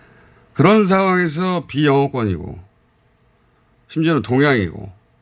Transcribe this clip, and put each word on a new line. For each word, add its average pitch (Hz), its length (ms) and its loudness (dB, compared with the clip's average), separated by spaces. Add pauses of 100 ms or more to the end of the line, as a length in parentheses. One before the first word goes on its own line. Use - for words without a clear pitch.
(520)
그런 202 340 4
상황에서 180 800 0
비영어권이고 135 880 -2 (1300)
심지어는 156 340 0
동양이고 117 720 -2 (300)